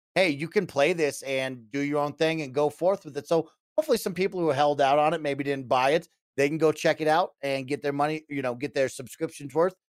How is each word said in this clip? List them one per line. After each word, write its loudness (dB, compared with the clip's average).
"Hey, 2
you -4
can -2
play 2
this -2
and -6
do -4
your -2
own -2
thing 0
and -8
go 2
forth -2
with -12
it." -10
So 2
hopefully 2
some -4
people -2
who 2
held 2
out 4
on 4
it, -4
maybe -4
didn't -4
buy 4
it, 0
they 4
can -2
go 4
check 0
it 2
out 2
and -4
get -4
their -2
money, -2
you -6
know, -2
get -8
their 2
subscriptions -10
worth, 0